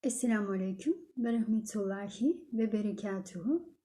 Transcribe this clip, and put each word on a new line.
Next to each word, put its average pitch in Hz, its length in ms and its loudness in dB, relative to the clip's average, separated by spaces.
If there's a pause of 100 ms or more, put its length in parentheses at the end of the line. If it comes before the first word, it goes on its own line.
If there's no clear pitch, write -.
Esselamu 226 480 2
Aleyküm 190 460 0 (200)
ve 233 160 2
Rahmetullahi 220 1200 0
ve 220 180 2
Berekatuhu. 208 1120 -2